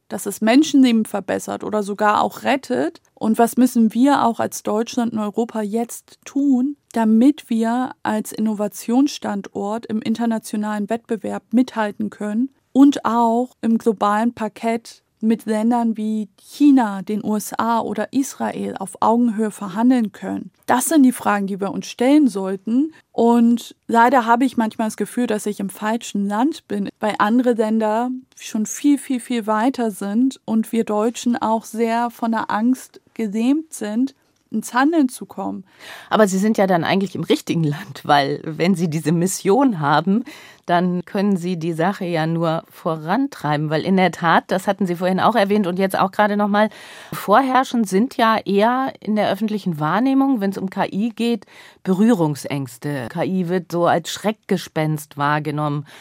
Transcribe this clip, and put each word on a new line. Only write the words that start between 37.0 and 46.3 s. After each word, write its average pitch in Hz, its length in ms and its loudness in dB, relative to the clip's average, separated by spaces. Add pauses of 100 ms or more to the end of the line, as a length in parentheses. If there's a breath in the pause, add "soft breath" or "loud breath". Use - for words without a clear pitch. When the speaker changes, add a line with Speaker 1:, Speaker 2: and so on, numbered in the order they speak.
Speaker 2:
im 165 80 -6
richtigen 170 400 0
Land, 147 400 -6
weil 143 400 2
wenn 160 320 -2
Sie 170 120 -2
diese 151 220 -2
Mission 185 720 2
haben, 156 420 2 (420 loud breath)
dann 175 420 0
können 202 320 0
Sie 175 200 -4
die 165 140 -4
Sache 180 320 -2
ja 165 220 -2
nur 165 440 -2
vorantreiben, 160 1000 -4
weil 151 160 -2
in 190 100 2
der 185 140 4
Tat, 170 380 2
das 190 180 -2
hatten 196 200 0
Sie 175 100 -2
vorhin 185 220 0
auch 196 160 2
erwähnt 202 320 2
und 180 120 -2
jetzt 190 200 0
auch 190 120 0
gerade 208 260 0